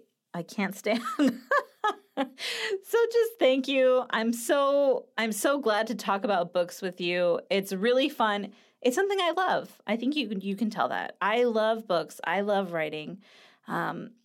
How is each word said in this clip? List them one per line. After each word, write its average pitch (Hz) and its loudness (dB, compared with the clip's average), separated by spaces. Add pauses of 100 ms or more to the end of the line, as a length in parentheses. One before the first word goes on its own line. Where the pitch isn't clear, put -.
(340)
I 170 -6
can't 190 -4
stand. 233 -2 (160)
<laughs> 277 4 (880)
So 415 -4 (140)
just 453 2
thank 262 4
you. 254 4
I'm 226 0
so, 277 2 (100)
I'm 220 0
so 277 2
glad 220 2
to 233 -6
talk 196 -2
about 180 0
books 175 -2
with 185 -6
you. 175 2
It's 196 0
really 247 2
fun. 202 -2 (280)
It's 254 0
something 392 0
I 349 2
love. - -2
I 214 -2
think 254 -2
you, 233 -4
you 190 -4
can 214 -2
tell 131 -2
that. 90 -6
I 214 2
love 220 0
books. 160 -4
I 175 -2
love 196 0
writing. 156 -6 (500)
Um, 165 -6 (140)